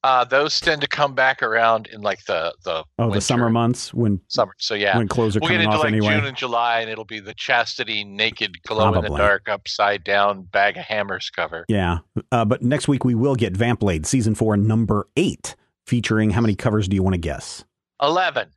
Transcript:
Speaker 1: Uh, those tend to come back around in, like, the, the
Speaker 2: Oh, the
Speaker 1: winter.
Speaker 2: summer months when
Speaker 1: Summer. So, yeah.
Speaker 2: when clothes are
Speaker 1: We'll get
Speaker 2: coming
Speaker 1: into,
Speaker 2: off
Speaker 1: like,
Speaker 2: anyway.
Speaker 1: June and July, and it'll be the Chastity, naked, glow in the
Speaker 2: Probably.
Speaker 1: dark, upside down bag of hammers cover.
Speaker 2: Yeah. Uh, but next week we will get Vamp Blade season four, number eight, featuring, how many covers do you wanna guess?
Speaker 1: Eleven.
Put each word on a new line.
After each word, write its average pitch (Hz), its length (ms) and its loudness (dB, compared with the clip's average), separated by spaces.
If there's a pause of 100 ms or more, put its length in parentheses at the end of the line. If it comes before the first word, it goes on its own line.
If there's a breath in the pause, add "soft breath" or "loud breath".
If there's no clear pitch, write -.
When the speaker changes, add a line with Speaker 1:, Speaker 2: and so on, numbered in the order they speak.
Speaker 1:
Uh, 127 220 4
those 139 380 2
tend 156 180 0
to 143 80 -4
come 143 260 0
back 131 300 2
around 113 440 2
in, 110 140 -16
like, 101 220 -4
the, 85 300 -2 (100)
the 80 220 -4 (120)
Speaker 2:
Oh, 117 60 0
the - 40 -
Speaker 1:
winter. 104 140 0
Speaker 2:
summer 120 280 2
months 117 440 0
when 107 360 0
Speaker 1:
Summer. 101 280 -2
So, - 160 -4
yeah. 101 240 2
Speaker 2:
when 110 120 0
clothes 110 260 0
are 107 60 2
Speaker 1:
We'll 170 80 -2
get 180 60 2
Speaker 2:
coming 170 100 2
Speaker 1:
into, - 120 2
Speaker 2:
off 156 60 2
Speaker 1:
like, - 80 2
Speaker 2:
anyway. 104 240 2
Speaker 1:
June 104 100 0
and 135 120 -8
July, 120 420 0
and 110 100 -6
it'll 110 140 -10
be 107 160 -12
the 104 140 -16
Chastity, 113 720 -2
naked, 104 580 -4
glow 107 240 2
in 101 60 2
the 92 80 2
Speaker 2:
Probably. 73 160 -4
Speaker 1:
dark, 101 320 0
upside 101 560 -2
down 101 380 0
bag 98 340 0
of 87 80 -12
hammers 98 440 -6
cover. 82 380 -6
Speaker 2:
Yeah. 92 300 0 (340)
Uh, 117 140 2
but 113 160 0
next 127 260 0
week 139 160 0
we 127 100 2
will 131 220 2
get 101 220 -2
Vamp 117 240 0
Blade 82 240 0
season 113 300 2
four, 107 200 2
number 107 640 2
eight, - 400 -4 (280)
featuring, 110 440 2
how 98 100 2
many 110 160 2
covers 107 320 0
do 98 80 2
you 95 80 2
wanna 92 140 2
guess? - 480 -8 (360)
Speaker 1:
Eleven. 147 560 0